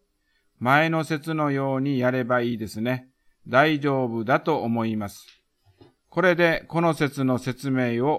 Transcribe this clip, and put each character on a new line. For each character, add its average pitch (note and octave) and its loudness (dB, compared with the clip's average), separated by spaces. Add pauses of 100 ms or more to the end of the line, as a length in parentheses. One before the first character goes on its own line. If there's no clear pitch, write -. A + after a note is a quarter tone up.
(580)
前 D3 2
の D#3+ 0
節 D#3 -6
の D3+ 0
よ C3+ -2
う C3 -2
に C#3 -2
や B2 2
れ B2+ 0
ば B2 0
い A#2+ -2
い A2 -6
で G#2+ -8
す G#2+ -8
ね。 B2 -4 (400)
大 D3 4
丈 C#3 0
夫 A#2 -4
だ C3+ 2
と D#3 0
思 A#2 -2
い A2 -2
ま G#2 -6
す。 - -20 (840)
こ - -2
れ F3 4
で E3 2
こ E3 0
の E3 4
節 C#3+ -2
の B2+ 2
説 C3+ -6
明 B2 0
を D3+ 0